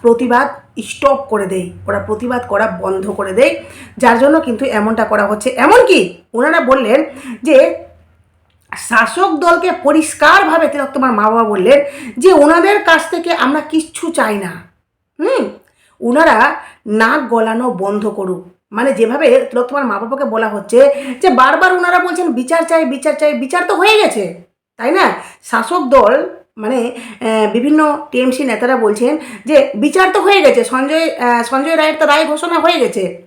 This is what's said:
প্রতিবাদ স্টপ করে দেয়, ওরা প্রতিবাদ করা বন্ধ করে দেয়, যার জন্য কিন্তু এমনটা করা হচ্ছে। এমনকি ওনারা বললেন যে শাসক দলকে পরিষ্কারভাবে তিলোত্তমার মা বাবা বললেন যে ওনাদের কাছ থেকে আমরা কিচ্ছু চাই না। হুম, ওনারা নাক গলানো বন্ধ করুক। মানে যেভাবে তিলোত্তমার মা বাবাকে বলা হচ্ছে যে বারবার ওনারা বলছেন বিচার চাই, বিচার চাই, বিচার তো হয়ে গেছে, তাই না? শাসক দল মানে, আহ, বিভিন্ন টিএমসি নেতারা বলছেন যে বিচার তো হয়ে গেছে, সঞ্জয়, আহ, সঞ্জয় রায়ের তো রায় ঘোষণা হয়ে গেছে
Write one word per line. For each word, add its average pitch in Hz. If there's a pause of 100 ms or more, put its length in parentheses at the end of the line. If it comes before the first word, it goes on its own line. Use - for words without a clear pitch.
প্রতিবাদ 240 (420)
স্টপ 277 (100)
করে 202
দেয়, 180 (180)
ওরা 202
প্রতিবাদ 240 (100)
করা 208 (160)
বন্ধ 190 (140)
করে 190
দেয়, 302 (460)
যার 240
জন্য 294 (100)
কিন্তু 240 (140)
এমনটা 220
করা 208
হচ্ছে। 214 (160)
এমনকি 381 (400)
ওনারা 320 (100)
বললেন 262 (500)
যে 277 (1120)
শাসক 233 (160)
দলকে 349 (160)
পরিষ্কারভাবে 311
তিলোত্তমার 269
মা 208
বাবা 226
বললেন 202 (440)
যে 381 (140)
ওনাদের 349 (100)
কাছ 320
থেকে 339 (140)
আমরা 294 (120)
কিচ্ছু 320 (140)
চাই 220
না। 170 (680)
হুম, 427 (580)
ওনারা 254 (640)
নাক 254 (120)
গলানো 226 (160)
বন্ধ 202 (140)
করুক। 185 (340)
মানে 247
যেভাবে 254 (200)
তিলোত্তমার 247
মা 202
বাবাকে 254
বলা 220
হচ্ছে 208 (440)
যে 370 (120)
বারবার 302
ওনারা 359
বলছেন 349 (120)
বিচার 311
চাই, 330 (120)
বিচার 294
চাই, 302 (120)
বিচার 349
তো 403
হয়ে 427
গেছে, 220 (540)
তাই 233
না? 370 (460)
শাসক 240 (140)
দল 226 (480)
মানে, 240 (100)
আহ, 220
বিভিন্ন 294 (300)
টিএমসি 254
নেতারা 247
বলছেন 220 (360)
যে 302 (280)
বিচার 370
তো 427
হয়ে 403
গেছে, 247 (120)
সঞ্জয়, 294 (180)
আহ, 240
সঞ্জয় 285
রায়ের 311
তো 320
রায় 302
ঘোষণা 330
হয়ে 339
গেছে 202 (220)